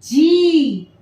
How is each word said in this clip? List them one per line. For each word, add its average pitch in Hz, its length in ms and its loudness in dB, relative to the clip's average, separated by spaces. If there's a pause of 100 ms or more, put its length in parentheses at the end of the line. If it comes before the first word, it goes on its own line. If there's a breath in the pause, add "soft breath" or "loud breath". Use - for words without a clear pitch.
जी। 311 840 0 (140)